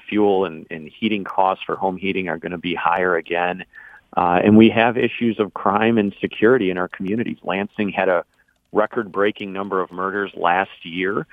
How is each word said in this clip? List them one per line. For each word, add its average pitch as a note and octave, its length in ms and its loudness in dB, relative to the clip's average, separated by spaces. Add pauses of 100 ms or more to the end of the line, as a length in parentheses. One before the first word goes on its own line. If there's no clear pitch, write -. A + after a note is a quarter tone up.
fuel G2+ 380 2
and, D#2+ 220 -12
and D#2 200 -12
heating G#2 340 -4
costs F#2+ 420 -2
for E2+ 120 -4
home F#2+ 200 -4
heating F#2+ 320 -4
are E2 100 -4
gonna F2 200 -8
be F2 160 -6
higher F2+ 400 0
again. F2 500 -2 (520)
Uh, F2+ 260 4
and G#2 140 8
we A2+ 140 10
have A2+ 260 2
issues A#2 420 -2
of G2+ 160 -4
crime A2 440 2
and G2+ 220 2
security A2 500 2
in F2+ 80 -4
our F2+ 100 -2
communities. G#2 560 -6
Lansing G2 460 -4
had F#2+ 180 0
a F2 160 2 (480)
record-breaking G#2 800 -2
number F#2+ 280 -4
of F2 120 -6
murders F#2+ 420 -4
last F2 500 -2
year. F#2 480 -4